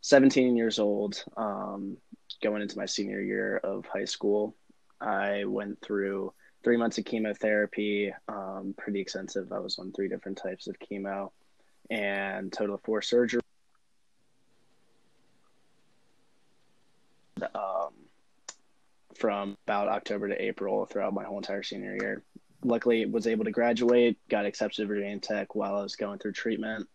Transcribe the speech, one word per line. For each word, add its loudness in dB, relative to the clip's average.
seventeen 8
years 2
old, 2
um, -4
going 0
into -6
my -4
senior -4
year -2
of -4
high -4
school. 0
I 0
went -4
through -2
three 6
months 2
of -2
chemotherapy, 0
um, -8
pretty -2
extensive. -6
I -2
was -6
on -10
three -2
different -6
types -8
of -6
chemo -6
and -2
total -2
of -10
four 0
surgeries. 4
Um, -2
from 0
about 0
October -2
to -2
April -2
throughout -2
my -4
whole -6
entire -6
senior -8
year. -4
Luckily, 4
was 0
able 2
to -2
graduate, 6
got 2
accepted -2
to 0
Virginia -2
Tech -4
while 0
I 0
was -8
going -4
through -4
treatment -4